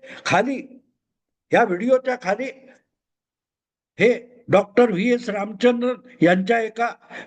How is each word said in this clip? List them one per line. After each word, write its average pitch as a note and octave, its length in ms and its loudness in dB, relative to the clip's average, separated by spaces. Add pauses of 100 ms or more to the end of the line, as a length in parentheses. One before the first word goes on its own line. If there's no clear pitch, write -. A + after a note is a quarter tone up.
(240)
खाली A#3+ 560 -2 (720)
या G3+ 120 4
व्हिडिओच्या B3 580 -2
खाली G#3 220 -4 (1500)
हे G#3+ 500 0
डॉक्टर G3+ 420 4
व्ही G#3 220 0
एस A#3+ 160 -4
रामचंद्रन A#3 640 -2 (280)
यांच्या F#3+ 380 2
एका, A3+ 340 -6 (320)